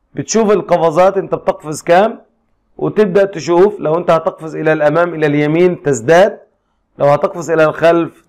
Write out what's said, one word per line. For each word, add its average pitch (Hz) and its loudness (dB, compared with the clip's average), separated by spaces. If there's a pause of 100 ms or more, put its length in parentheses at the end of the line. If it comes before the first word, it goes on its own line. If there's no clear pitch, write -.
(140)
بتشوف 202 -2
القفزات 170 2
أنت 180 -4
بتقفز 156 -6
كام، 202 0 (560)
وتبدأ 190 0
تشوف 175 0
لو 151 -2
أنت 185 -4
هتقفز 160 -4
إلى 156 0
الأمام 156 0
إلى 156 -2
اليمين 151 0
تزداد، 147 2 (580)
لو 143 0
هتقفز 151 -2
إلى 160 2
الخلف 160 0